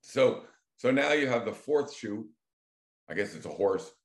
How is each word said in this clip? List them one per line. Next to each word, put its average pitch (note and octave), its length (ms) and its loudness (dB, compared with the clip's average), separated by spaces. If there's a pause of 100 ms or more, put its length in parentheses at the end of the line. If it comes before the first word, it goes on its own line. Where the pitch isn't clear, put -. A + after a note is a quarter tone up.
So, - 440 2 (340)
so B2 120 2
now C#3 220 4
you D3 160 2
have A#2+ 160 0
the G#2 80 -4
fourth C#3+ 420 -2
shoe, G#2+ 340 -8 (800)
I D#2 40 -10
guess G2 200 -4
it's D#2 120 -14
a E2 40 -8
horse F#2 420 0 (120)